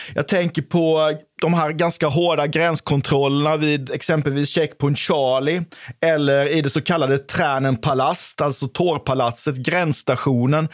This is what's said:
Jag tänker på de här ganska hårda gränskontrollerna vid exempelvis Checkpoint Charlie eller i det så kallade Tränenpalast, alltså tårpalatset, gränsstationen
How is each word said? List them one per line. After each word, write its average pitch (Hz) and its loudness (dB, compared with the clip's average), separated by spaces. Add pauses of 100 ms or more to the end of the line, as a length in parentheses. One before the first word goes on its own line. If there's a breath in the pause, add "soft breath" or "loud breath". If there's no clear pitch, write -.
(160 loud breath)
Jag 147 -2
tänker 175 0
på 156 2 (300)
de 165 2
här 160 2
ganska 165 0
hårda 151 2
gränskontrollerna 151 0
vid 147 -2
exempelvis 143 -2
Checkpoint 147 0
Charlie 143 0 (400 loud breath)
eller 143 2
i 156 2
det 143 -2
så 139 -2
kallade 165 0
Tränenpalast, 135 -2
alltså 143 -2
tårpalatset, 139 -2
gränsstationen 147 0